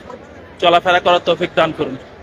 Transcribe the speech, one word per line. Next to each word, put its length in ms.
চলাফেরা 440
করার 220
তৌফিক 320
দান 180
করুন, 180